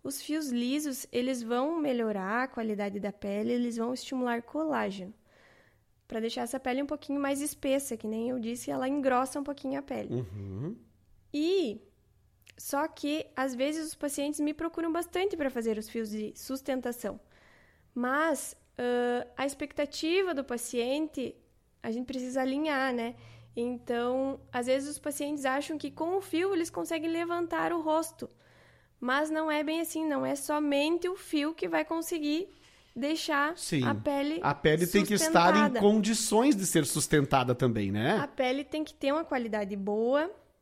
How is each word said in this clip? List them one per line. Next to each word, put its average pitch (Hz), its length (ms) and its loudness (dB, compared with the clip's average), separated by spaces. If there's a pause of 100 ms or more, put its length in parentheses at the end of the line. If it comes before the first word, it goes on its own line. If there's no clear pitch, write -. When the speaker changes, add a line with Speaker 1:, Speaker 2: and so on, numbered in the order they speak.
Speaker 1:
Os 269 200 -8
fios 302 280 -4
lisos, 254 640 -2
eles 247 320 0
vão 254 340 0
melhorar 226 680 0
a 262 40 -2
qualidade 208 520 -4
da 202 120 -4
pele, 208 400 -2
eles 240 240 0
vão 233 180 -2
estimular 247 500 -2
colágeno, 220 720 -4 (960)
pra 226 120 -6
deixar 233 240 -2
essa 247 160 -4
pele 262 220 0
um 285 40 0
pouquinho 285 340 -4
mais 277 220 0
espessa, 277 560 0
que 220 100 -8
nem 226 220 -2
eu 254 100 -2
disse, 240 320 -6
ela 262 160 -2
engrossa 269 520 2
um 277 40 -4
pouquinho 277 360 -4
a - 20 -6
pele. 233 320 -6
Speaker 2:
Uhum. 104 640 -6 (560)
Speaker 1:
E, 302 480 0 (760)
só 285 320 -2
que, 311 380 -4 (100)
às 269 180 -2
vezes, 302 340 -2
os - 80 -12
pacientes 294 440 -4
me 302 140 0
procuram 330 380 -2
bastante 349 440 0
pra 294 140 0
fazer 226 280 -2
os 214 120 -8
fios 220 220 -4
de 214 240 -4
sustentação. 254 840 -4 (720)
Mas, 269 640 0 (220)
ãh, 240 580 0
a 262 120 -2
expectativa 311 840 0
do 277 120 -2
paciente, 254 920 -2 (460)
a 233 80 -6
gente 240 160 -4
precisa 254 360 -4
alinhar, 269 520 0
né? 240 220 -4 (440)
Então, 247 800 -2 (120)
às 247 160 -2
vezes, 269 200 2
os 294 120 -8
pacientes 294 440 -4
acham 285 360 0
que 285 100 -6
com 330 280 -2
o 392 40 0
fio 381 320 0
eles 330 160 0
conseguem 330 400 -4
levantar 339 640 0
o 339 80 0
rosto. 311 480 -2 (680)
Mas 277 320 0
não 311 180 0
é 302 140 2
bem 311 180 0
assim, 320 260 -2
não 269 160 0
é 262 120 0
somente 302 720 2
o 381 60 -4
fio 311 400 -2
que - 120 -4
vai 320 160 2
conseguir 320 680 -2 (460)
deixar 294 600 0
Speaker 2:
Sim. 143 260 0
Speaker 1:
a 233 120 2
pele 185 480 0
Speaker 2:
A 143 100 2
pele 160 320 4
tem 202 180 4
que 208 120 2
estar 180 400 8
em - 20 8
Speaker 1:
sustentada. - 220 6
Speaker 2:
condições 214 760 6
de 190 120 0
ser 156 180 6
sustentada 139 680 4
também, 110 360 2
né? 123 280 2
Speaker 1:
A 285 80 -2
pele 269 360 0
tem 311 200 -4
que 302 100 -8
ter 277 180 0
uma 311 120 2
qualidade 214 520 -2
boa 226 560 2 (300)